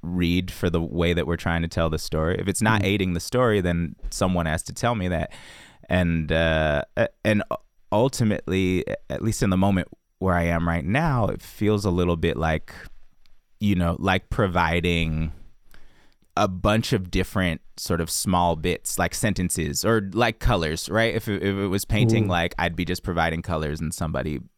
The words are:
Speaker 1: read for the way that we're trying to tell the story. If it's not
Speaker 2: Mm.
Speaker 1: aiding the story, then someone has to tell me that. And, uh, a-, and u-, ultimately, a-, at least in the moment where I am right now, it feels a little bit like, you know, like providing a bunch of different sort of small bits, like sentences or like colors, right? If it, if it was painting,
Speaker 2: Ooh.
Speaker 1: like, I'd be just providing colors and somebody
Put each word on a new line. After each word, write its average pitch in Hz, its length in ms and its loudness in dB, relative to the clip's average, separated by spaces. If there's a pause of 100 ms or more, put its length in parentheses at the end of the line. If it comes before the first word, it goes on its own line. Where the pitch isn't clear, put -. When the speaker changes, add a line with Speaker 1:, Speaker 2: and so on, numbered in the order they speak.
Speaker 1:
read 87 500 0
for - 180 -2
the 85 120 2
way 85 320 0
that 85 140 0
we're 85 100 0
trying 85 240 0
to 82 60 -2
tell 82 220 0
the 78 100 -2
story. 80 400 0
If 90 80 -4
it's 98 140 -2
not 110 200 4
Speaker 2:
Mm. - 40 0
Speaker 1:
aiding 95 280 0
the 82 60 -2
story, 117 420 2
then 85 340 0 (140)
someone 92 380 0
has 78 160 -2
to 127 100 -12
tell 120 220 -2
me 92 120 -4
that. 82 240 -2 (560)
And, 82 440 2
uh, 78 520 2 (140)
a-, - 120 2 (140)
and 104 280 2
u-, - 60 -4 (340)
ultimately, 95 960 0
a-, - 80 -4 (160)
at - 120 -4
least 113 200 0
in 101 80 2
the 92 60 4
moment 95 300 2 (320)
where 92 160 2
I 85 80 2
am 85 240 0
right 85 180 0
now, 127 420 0
it - 140 -4
feels 104 440 0
a 98 60 2
little 87 260 2
bit 80 200 0
like, 78 360 -2 (840)
you 104 160 2
know, 85 240 2
like 92 300 0
providing 85 1000 2 (1040)
a 101 100 4
bunch 104 460 0
of 95 180 -2
different 90 500 0 (160)
sort 85 240 -2
of 82 80 -2
small 87 480 2
bits, 82 420 -4
like 87 160 0
sentences 90 680 -2
or 101 300 2
like 113 260 0
colors, 82 500 0
right? 110 260 0
If 110 120 -4
it, 101 140 -2
if 98 140 0
it 98 120 -2
was 98 180 -2
painting, 113 400 4
Speaker 2:
Ooh. 98 40 -2
Speaker 1:
like, 87 300 0
I'd 85 160 0
be 87 100 -2
just 90 180 -4
providing 82 380 0
colors 78 380 -4
and 78 140 -4
somebody 78 460 -4 (180)